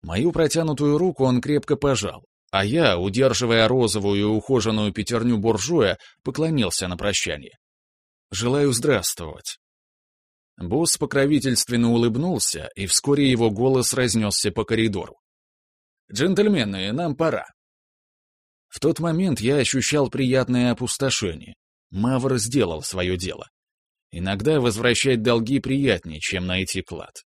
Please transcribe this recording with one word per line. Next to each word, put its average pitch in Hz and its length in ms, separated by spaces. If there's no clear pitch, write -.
Мою 104 240
протянутую 151 680
руку 170 260
он 127 160
крепко 147 340
пожал, 120 520
а 98 120
я, 117 320
удерживая 113 720
розовую 104 540
и - 20
ухоженную 107 720
пятерню 117 440
буржуя, 107 640
поклонился 135 640
на 90 100
прощание. 85 600
«Желаю 127 420
здравствовать». 110 840
Босс 127 380
покровительственно 127 920
улыбнулся, 117 840
и 98 100
вскоре 143 420
его 117 220
голос 123 440
разнесся 107 580
по 113 120
коридору. 110 520
«Джентльмены, 127 800
нам 151 240
пора». 151 300
В - 100
тот 151 220
момент 165 400
я 127 160
ощущал 135 520
приятное 127 640
опустошение. 113 840
Мавр 123 480
сделал 110 440
свое 90 340
дело. 87 320
Иногда 101 480
возвращать 120 640
долги 117 360
приятнее, 117 640
чем 92 260
найти 92 340
клад. - 540